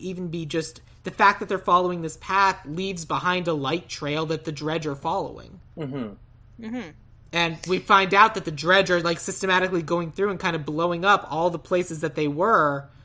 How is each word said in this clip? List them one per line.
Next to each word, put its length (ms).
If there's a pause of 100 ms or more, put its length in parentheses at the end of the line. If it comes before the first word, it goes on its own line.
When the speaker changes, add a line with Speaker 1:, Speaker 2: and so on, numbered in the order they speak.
Speaker 1:
even 280
be 160
just 360 (220)
the 80
fact 280
that 100
they're 100
following 420
this 200
path 440
leaves 400
behind 420
a 60
light 360
trail 380
that 180
the 80
Dredge 340
are 80
following. 640 (180)
Speaker 2:
Mm-hmm. 880
Speaker 3:
Mm-hmm. 240 (440)
Speaker 1:
And 240 (100)
we 120
find 340
out 220
that 100
the 60
Dredge 380
are, 120
like, 180
systematically 640
going 300
through 180
and 80
kind 160
of 100
blowing 400
up 240
all 200
the 100
places 420
that 140
they 140
were 580 (180)